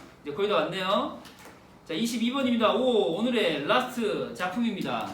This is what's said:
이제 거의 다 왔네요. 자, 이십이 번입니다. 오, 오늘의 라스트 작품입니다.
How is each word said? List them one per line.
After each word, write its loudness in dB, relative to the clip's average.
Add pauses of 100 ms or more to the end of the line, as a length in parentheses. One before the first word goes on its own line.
(240)
이제 -8
거의 0
다 2
왔네요. 0 (680)
자, -8
이십이 0
번입니다. 2
오, 4
오늘의 0
라스트 0
작품입니다. -2